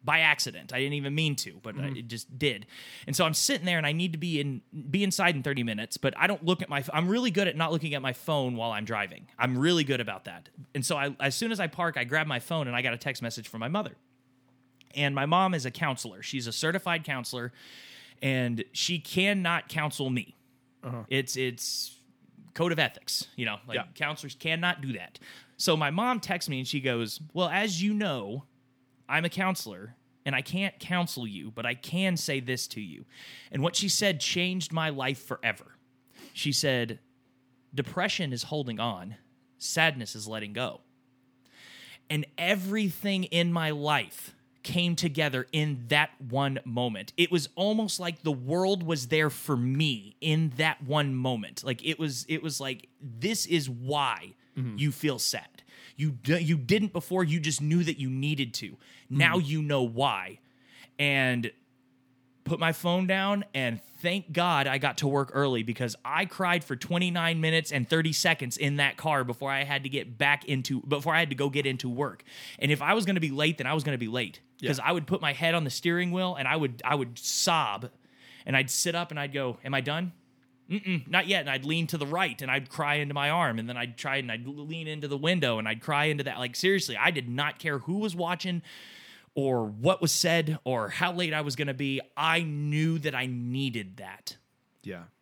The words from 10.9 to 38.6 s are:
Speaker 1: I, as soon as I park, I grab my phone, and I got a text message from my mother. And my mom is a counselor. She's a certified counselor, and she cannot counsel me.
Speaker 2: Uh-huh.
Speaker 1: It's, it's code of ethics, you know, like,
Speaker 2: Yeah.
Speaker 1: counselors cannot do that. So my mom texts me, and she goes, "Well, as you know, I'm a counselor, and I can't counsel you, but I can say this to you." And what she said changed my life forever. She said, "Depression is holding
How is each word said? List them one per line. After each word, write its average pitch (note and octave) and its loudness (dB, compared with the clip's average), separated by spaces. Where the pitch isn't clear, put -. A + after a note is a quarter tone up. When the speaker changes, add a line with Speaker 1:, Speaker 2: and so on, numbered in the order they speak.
Speaker 1:
I, C#3 -2
as C3+ 2
soon A3+ 0
as G3+ -2
I F3 0
park, E3 -2
I B2 0
grab D#3 2
my C3+ -2
phone, D3+ -2
and A#2+ -2
I B2 2
got B2+ 0
a A#2+ -4
text C3 -6
message A#2 -8
from A2+ -10
my A#2 -4
mother. F#3+ -4
And C#3+ 2
my C#3 2
mom F#3 4
is C#3 -2
a B2 -4
counselor. A#2+ -4
She's B2 -6
a A2+ -6
certified E3+ 0
counselor, B2 -6
and B2 2
she - -2
cannot F3+ 2
counsel D3 -2
me. A#2+ -2
Speaker 2:
Uh-huh. A#2+ -8
Speaker 1:
It's, C3+ 0
it's - -4
code E3+ 0
of D#3+ 0
ethics, - -2
you B2 -4
know, G#2 -4
like, A#2 -8
Speaker 2:
Yeah. A#2 -2
Speaker 1:
counselors D3+ -6
cannot E3+ -2
do C3+ -4
that. F2+ -12
So E3+ 4
my D3+ 2
mom A3+ 0
texts - -4
me, C3+ -2
and C3 -6
she C#3+ -2
goes, A#2 -2
"Well, E3+ 0
as F#3 0
you G#3 2
know, C#3 -4
I'm D#3 2
a F3 0
counselor, A2+ -4
and C3+ -2
I B2+ 2
can't F#3+ -4
counsel F3 -2
you, G2 -8
but A#2 -6
I B2 0
can F3+ 0
say C#3 0
this B2 -2
to A2 -8
you." E2+ -12
And C3+ 0
what E3+ 2
she G3 2
said F#3 2
changed F3+ 0
my D#3+ 0
life C3+ -2
forever. - -4
She - -2
said, B2 2
"Depression E3+ -2
is A#2+ -6
holding B2+ -4